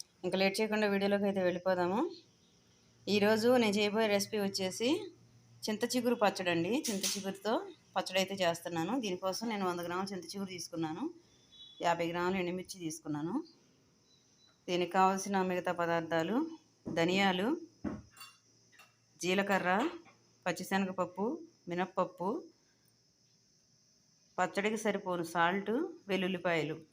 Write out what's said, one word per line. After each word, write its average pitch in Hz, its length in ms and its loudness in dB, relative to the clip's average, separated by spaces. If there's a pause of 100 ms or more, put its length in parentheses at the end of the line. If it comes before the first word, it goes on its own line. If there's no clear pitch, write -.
(260)
ఇంకా 180 180 -2
లేట్ 196 160 2
చేయకుండా 214 340 2
వీడియోలోకి 202 360 2
అయితే 196 180 0
వెళ్ళిపోదాము. 180 520 0 (1160)
ఈరోజు 214 340 4 (140)
నేను 202 160 2
చేయబోయే 214 340 2
రెసిపీ 202 320 0
వచ్చేసి 196 460 -2 (760)
చింత 214 180 -4 (120)
చిగురు 240 280 0
పచ్చడి 185 320 2
అండి. 175 180 0 (140)
చింత 196 160 -2 (100)
చిగురుతో 196 400 -4 (440)
పచ్చడి 185 260 0
అయితే 190 220 -6
చేస్తున్నాను. 170 500 -2 (100)
దీనికోసం 190 480 -4
నేను 202 160 -2
వంద 175 180 -4
గ్రాముల 185 280 -4
చింత 180 180 -10
చిగురు 196 240 -8
తీసుకున్నాను, 165 480 -6 (840)
యాభై 170 240 2
గ్రాముల 180 320 0
ఎండుమిర్చి 180 340 -6 (100)
తీసుకున్నాను. 156 460 -6 (1300)
దీనికి 175 320 0
కావాల్సిన 190 540 4
మిగతా 180 280 0
పదార్థాలు 165 560 0 (600)
ధనియాలు, 185 480 4 (1800)
జీలకర్ర, 185 480 2 (760)
పచ్చిశనగపప్పు, 185 800 -2 (440)
మినప్పప్పు, 180 580 -2 (2000)
పచ్చడికి 196 440 0
సరిపోను 190 520 -2
సాల్ట్, 190 380 2 (380)
వెల్లుల్లిపాయలు. 175 680 0 (180)